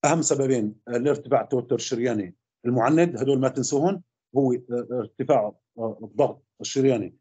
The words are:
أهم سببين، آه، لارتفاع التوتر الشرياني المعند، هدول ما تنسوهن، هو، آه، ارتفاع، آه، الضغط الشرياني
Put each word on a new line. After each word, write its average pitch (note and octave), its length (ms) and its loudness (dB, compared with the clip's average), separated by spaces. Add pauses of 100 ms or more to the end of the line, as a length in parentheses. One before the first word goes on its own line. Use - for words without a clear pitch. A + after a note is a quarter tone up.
أهم D#3 160 4
سببين، C3 540 0 (120)
آه، A#2+ 100 -10
لارتفاع C3+ 440 0
التوتر B2 340 -2
الشرياني A#2 600 -4 (300)
المعند، B2+ 520 2
هدول C3 220 2
ما C3 100 2
تنسوهن، C#3 520 0 (360)
هو، C3+ 160 2
آه، A#2+ 380 -6
ارتفاع، B2 640 -2 (240)
آه، A2+ 260 -8
الضغط G#2+ 400 -2 (180)
الشرياني C3 600 0